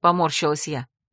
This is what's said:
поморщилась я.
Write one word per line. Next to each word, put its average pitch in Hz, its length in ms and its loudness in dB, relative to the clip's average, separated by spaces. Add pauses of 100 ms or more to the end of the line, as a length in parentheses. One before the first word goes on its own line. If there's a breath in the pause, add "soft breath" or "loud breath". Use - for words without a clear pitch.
поморщилась 165 680 0
я. 135 220 -6 (240)